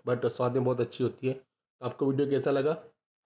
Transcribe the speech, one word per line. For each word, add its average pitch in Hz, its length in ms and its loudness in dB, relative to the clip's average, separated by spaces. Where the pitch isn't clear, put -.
but 123 180 0
स्वाद 123 280 0
में 131 100 0
बहुत 123 180 0
अच्छी 120 220 -2
होती 123 240 -2
है। 131 60 0
तो - 520 -16
आपको 123 200 -2
वीडियो 135 240 2
कैसा 139 220 2
लगा, 139 320 0